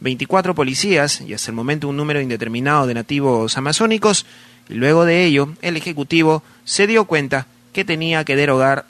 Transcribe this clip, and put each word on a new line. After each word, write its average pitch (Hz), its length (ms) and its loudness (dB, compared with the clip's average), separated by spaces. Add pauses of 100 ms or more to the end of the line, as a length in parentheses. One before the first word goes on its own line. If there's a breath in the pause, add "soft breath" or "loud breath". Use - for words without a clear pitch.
veinticuatro 165 540 -2
policías 147 680 0
y 101 100 -12
hasta 107 200 -8
el 113 40 -8
momento 143 320 -4
un 143 80 -4
número 147 240 -2
indeterminado 127 640 -2
de 123 60 -2
nativos 117 640 0
amazónicos. 208 720 0 (420 loud breath)
Y - 60 -14
luego 151 320 4
de 170 180 4
ello, 147 380 2
el 170 160 -4
Ejecutivo 156 640 0 (220 loud breath)
se - 220 0
dio 220 200 2
cuenta 139 400 -2 (260)
que 196 140 -4
tenía 160 380 -2
que 139 120 0
derogar 139 540 2